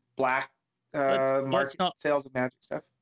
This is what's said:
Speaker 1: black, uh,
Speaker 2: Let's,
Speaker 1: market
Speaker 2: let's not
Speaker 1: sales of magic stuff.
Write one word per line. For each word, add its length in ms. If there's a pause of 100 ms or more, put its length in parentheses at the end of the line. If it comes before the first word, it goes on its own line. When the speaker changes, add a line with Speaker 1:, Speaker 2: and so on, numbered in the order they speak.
(160)
Speaker 1:
black, 340 (440)
uh, 60
Speaker 2:
Let's, 320
Speaker 1:
market 200
Speaker 2:
let's 280
not 220
Speaker 1:
sales 240
of 80
magic 280
stuff. 220 (180)